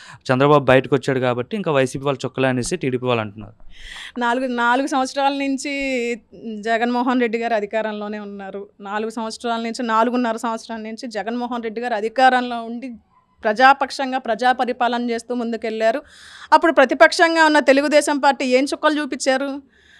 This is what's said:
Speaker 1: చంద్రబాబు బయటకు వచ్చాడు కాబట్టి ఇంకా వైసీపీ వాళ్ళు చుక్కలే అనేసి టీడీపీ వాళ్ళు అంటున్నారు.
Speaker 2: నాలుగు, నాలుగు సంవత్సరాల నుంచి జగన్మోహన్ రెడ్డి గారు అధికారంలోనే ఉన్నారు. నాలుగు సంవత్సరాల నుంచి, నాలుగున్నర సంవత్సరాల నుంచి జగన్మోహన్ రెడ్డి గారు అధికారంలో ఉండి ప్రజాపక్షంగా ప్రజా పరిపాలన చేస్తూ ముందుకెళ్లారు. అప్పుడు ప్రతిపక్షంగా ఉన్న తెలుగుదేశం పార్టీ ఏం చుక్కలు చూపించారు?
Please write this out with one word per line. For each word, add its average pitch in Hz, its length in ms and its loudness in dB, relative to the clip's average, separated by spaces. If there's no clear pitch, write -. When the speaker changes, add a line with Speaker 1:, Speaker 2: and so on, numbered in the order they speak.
Speaker 1:
చంద్రబాబు 139 320 6
బయటకు 131 300 6
వచ్చాడు 131 240 -2
కాబట్టి 123 380 -2
ఇంకా 170 140 -4
వైసీపీ 135 340 0
వాళ్ళు 139 200 -4
చుక్కలే 131 240 -2
అనేసి 127 260 -2
టీడీపీ 127 300 -4
వాళ్ళు 120 160 0
అంటున్నారు. 104 320 -12
Speaker 2:
నాలుగు, 247 280 -2
నాలుగు 240 400 0
సంవత్సరాల 277 460 0
నుంచి 269 840 -4
జగన్మోహన్ 240 600 0
రెడ్డి 233 160 0
గారు 233 160 -2
అధికారంలోనే 214 640 -4
ఉన్నారు. 202 480 -12
నాలుగు 208 280 -6
సంవత్సరాల 226 520 -6
నుంచి, 226 220 -6
నాలుగున్నర 226 540 0
సంవత్సరాల 226 420 -8
నుంచి 226 280 -12
జగన్మోహన్ 233 560 -6
రెడ్డి 226 180 -8
గారు 240 120 -4
అధికారంలో 240 680 2
ఉండి 240 280 -10
ప్రజాపక్షంగా 262 720 2
ప్రజా 240 340 -2
పరిపాలన 247 580 -2
చేస్తూ 233 260 -6
ముందుకెళ్లారు. 226 680 -2
అప్పుడు 330 180 6
ప్రతిపక్షంగా 320 760 6
ఉన్న 302 140 6
తెలుగుదేశం 294 600 4
పార్టీ 277 260 2
ఏం 254 180 2
చుక్కలు 302 380 -2
చూపించారు? 269 600 -4